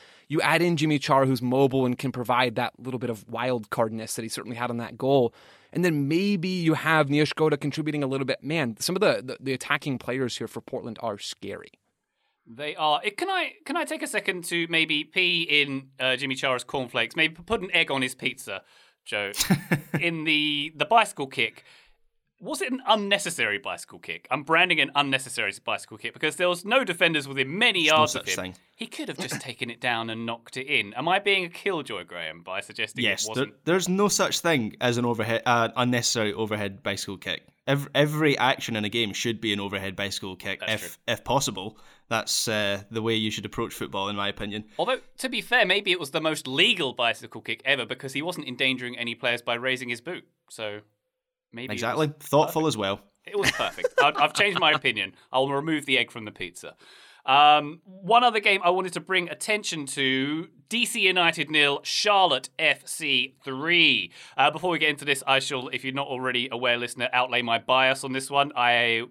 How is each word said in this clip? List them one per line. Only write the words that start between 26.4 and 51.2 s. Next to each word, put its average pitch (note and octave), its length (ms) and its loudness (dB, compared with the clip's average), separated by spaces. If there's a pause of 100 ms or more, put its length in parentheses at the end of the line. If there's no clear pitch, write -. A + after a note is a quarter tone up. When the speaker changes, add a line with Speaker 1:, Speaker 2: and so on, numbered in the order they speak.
Speaker 2:
was F3 160 -2
no B3 180 2
defenders E3 440 0
within C3+ 320 -4
many G#3+ 240 2
Speaker 3:
There's D3+ 80 4
no D#3 60 6
Speaker 2:
yards D#3 180 4
of - 60 -4
Speaker 3:
such G2+ 100 -6
Speaker 2:
him. F#2 120 -2
Speaker 3:
thing. F#2 120 -10 (200)
Speaker 2:
He A3+ 120 -10
could D4+ 220 -10
have C#3 100 -10
just - 220 -6
<clears throat> - 0 -
taken A#2+ 280 -8
it A2+ 100 -12
down A2+ 300 -2
and A2+ 160 -6
knocked A#2 320 -8
it C3 80 -8
in. A2+ 300 0
Am C3+ 120 -4
I F#3+ 120 2
being G3 260 0
a E3 40 -10
killjoy, C#3+ 560 -4
Graham, E2 360 -10
by F#2 200 -8
suggesting A2+ 420 -6
Speaker 3:
Yes, G2+ 220 0
Speaker 2:
it G#2+ 40 -6
wasn't? A#2 200 -4 (140)
Speaker 3:
there, E3 120 2
there's F3 120 0
no F#3+ 200 2
such - 320 0
thing C3 420 0
as A#2+ 160 2
an A#2+ 80 0
overhead, A2+ 400 0
uh, A#2 300 4
unnecessary A#2+ 580 0
overhead G#2 480 -4
bicycle G2 360 -6
kick. F2+ 260 -8 (240)
Ev-, C#3 260 0
every D3+ 460 4
action B2 360 0
in G#2+ 100 -2
a G#2 40 -2
game A2 240 0
should A#2 260 -2
be A2 140 0
an G2+ 60 -2
overhead G2 360 -6
bicycle G2 400 -6
kick, G2 260 -8
Speaker 2:
That's A2 120 -2
Speaker 3:
if, G#2 80 -4
Speaker 2:
true. - 320 -6
Speaker 3:
if - 100 -6
possible. A2 540 -2 (320)
That's, - 380 -2
uh, G2+ 340 0 (100)
the A2+ 120 -4
way A2+ 120 2
you A2 160 0
should G#2+ 140 -8
approach A2+ 280 -6
football, G2+ 360 -6
in G#2 80 -6
my G2+ 100 -2
opinion. G#2 380 -8 (140)
Speaker 2:
Although, A3+ 200 -2 (200)
to C4 100 -4
be A#3+ 120 -4
fair, A#3+ 240 2
maybe G3+ 260 0
it F3+ 80 0
was D3 120 -8
the D#3+ 80 -2
most D#3 280 -2
legal D#3+ 440 2
bicycle A#2 480 -2
kick A2+ 240 -8
ever C3 220 0
because C3 280 -8
he C#3 80 -4
wasn't E3 260 -6
endangering B2+ 500 -2
any A#2 180 -6
players A#2+ 280 -2
by A#2+ 100 -2
raising B2+ 340 -2
his A#2 140 -6
boot. - 240 -12 (240)
So G#2 320 -8 (720)